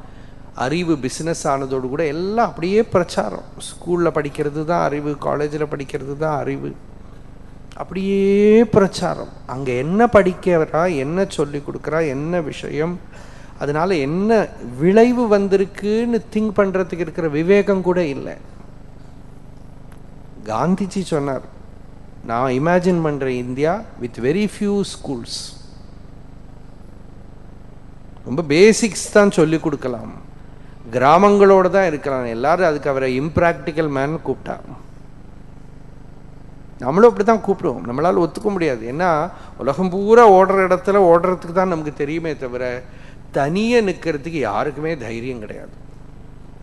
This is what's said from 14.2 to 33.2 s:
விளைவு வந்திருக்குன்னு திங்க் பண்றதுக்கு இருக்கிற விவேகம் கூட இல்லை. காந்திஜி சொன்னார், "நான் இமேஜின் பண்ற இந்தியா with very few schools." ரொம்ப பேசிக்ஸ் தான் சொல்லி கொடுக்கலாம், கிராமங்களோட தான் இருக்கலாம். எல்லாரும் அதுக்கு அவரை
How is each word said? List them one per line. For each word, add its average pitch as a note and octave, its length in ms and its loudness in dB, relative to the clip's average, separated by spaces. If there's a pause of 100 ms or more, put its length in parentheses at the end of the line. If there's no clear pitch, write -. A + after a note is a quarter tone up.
விளைவு G#3+ 600 4
வந்திருக்குன்னு G3+ 840 0 (100)
திங்க் G#3+ 220 0
பண்றதுக்கு F#3+ 440 0
இருக்கிற E3 280 -4
விவேகம் F#3+ 540 2
கூட F3 240 0
இல்லை. - 460 -8 (1900)
காந்திஜி F3+ 580 0
சொன்னார், C#3 400 -2 (840)
"நான் A#2+ 260 0
இமேஜின் E3+ 500 2
பண்ற C#3+ 300 -2
இந்தியா B2+ 500 -2 (200)
with A#2+ 140 -6
very D#3+ 340 0 (100)
few G3+ 220 0
schools." - 720 -10 (2750)
ரொம்ப B2+ 160 -2
பேசிக்ஸ் F3+ 720 4
தான் G3+ 180 6
சொல்லி D#3+ 280 4
கொடுக்கலாம், B2 520 -6 (800)
கிராமங்களோட F#3+ 800 6
தான் F#3+ 160 4
இருக்கலாம். C#3 400 -2
எல்லாரும் C#3+ 420 2
அதுக்கு D3 220 0
அவரை C3 320 0